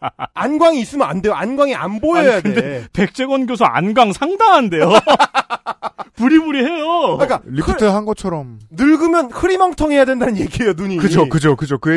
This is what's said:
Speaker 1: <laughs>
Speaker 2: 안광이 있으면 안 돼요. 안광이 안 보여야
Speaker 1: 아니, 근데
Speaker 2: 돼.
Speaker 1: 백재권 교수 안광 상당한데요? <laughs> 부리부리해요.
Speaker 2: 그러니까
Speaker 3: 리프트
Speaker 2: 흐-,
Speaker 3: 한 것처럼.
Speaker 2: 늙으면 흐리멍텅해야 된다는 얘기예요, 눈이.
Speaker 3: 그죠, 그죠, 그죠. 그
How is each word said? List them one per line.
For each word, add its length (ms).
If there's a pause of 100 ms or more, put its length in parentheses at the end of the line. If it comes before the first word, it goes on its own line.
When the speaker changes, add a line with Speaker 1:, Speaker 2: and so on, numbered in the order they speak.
Speaker 1:
<laughs> 340
Speaker 2:
안광이 460
있으면 260
안 160
돼요. 120
안광이 420
안 240
보여야 340
Speaker 1:
아니, 80
근데 200
Speaker 2:
돼. 300
Speaker 1:
백재권 540
교수 180
안광 480
상당한데요? 760
<laughs> 1300
부리부리해요. 1000
Speaker 2:
그러니까 260
Speaker 3:
리프트 400
Speaker 2:
흐-, 40
Speaker 3:
한 160
것처럼. 540 (120)
Speaker 2:
늙으면 600
흐리멍텅해야 720
된다는 340
얘기예요, 360
눈이. 240
Speaker 3:
그죠, 300
그죠, 280
그죠. 220
그 180